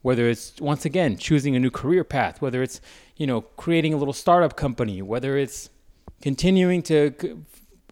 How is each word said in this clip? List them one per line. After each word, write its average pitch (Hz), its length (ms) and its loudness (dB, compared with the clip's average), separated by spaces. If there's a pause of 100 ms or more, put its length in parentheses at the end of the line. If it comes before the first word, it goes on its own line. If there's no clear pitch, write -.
Whether 120 280 2
it's, - 300 -6
once 143 240 -2
again, 147 340 0
choosing 143 380 0
a 123 40 2
new 127 120 2
career 170 320 0
path, - 380 -2
whether 127 200 -2
it's, - 200 -6 (340)
you 151 100 -4
know, 120 160 0
creating 160 520 0
a 151 40 0
little 139 160 -2
startup 175 440 2
company, 113 440 -4
whether 123 360 -4
it's - 320 -6 (520)
continuing 180 640 2
to 147 360 2
c-, - 160 -8 (560)